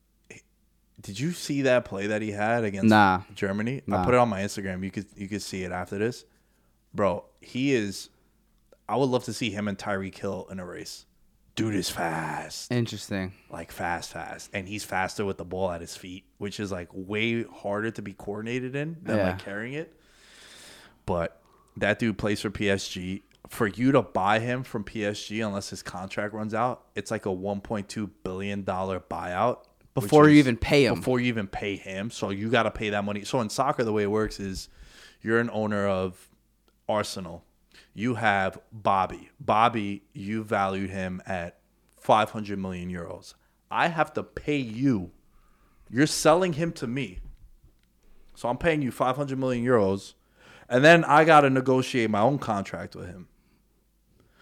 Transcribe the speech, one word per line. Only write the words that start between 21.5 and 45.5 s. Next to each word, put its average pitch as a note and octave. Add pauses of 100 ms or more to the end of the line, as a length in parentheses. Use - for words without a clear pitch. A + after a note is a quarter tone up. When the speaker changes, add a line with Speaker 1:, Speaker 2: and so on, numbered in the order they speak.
Speaker 1:
that G#2
dude A2
plays G#2
for A2
P G2
S G2
G. F#2 (260)
For -
you A#2+
to C3+
buy G2+
him B2
from A2
P G#2+
S G#2
G, A2
unless G2+
his -
contract G2
runs G#2+
out, A#2 (100)
it's, -
like, A2
a G2+
one G2
point G2+
two G#2+ (160)
billion G2
dollar F#2+
buyout. F2+ (300)
which B2
Speaker 2:
Before D3+
you D3
Speaker 1:
is D3
Speaker 2:
even B2+
pay C#3+
him. G#2+
Speaker 1:
Before B2
you B2
even A2+
pay G2+
him. G2
So G#2
you G2+
gotta A2+
pay G#2+
that G#2
money. G#2
So C3
in G#2+
soccer, C3+
the A2
way G#2+
it G2+
works G#2+
is F#2+ (520)
you're A2+
an A#2
owner G#2
of F#2 (580)
Arsenal. F#2+ (500)
You A#2
have G2+ (120)
Bobby. G2 (100)
Bobby, G#2+ (100)
you G#2+
valued G2
him F#2
at F2+ (400)
five G#2+
hundred G2+
million F#2
euros. F2+ (360)
I B2+
have D#3+
to G#2
pay -
you. A2+ (800)